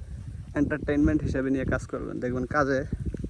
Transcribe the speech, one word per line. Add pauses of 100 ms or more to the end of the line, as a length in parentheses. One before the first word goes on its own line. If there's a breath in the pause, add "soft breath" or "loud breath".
(580 loud breath)
এন্টারটেইনমেন্ট
হিসেবে
নিয়ে
কাজ (100)
করবেন,
দেখবেন (120)
কাজে (520 loud breath)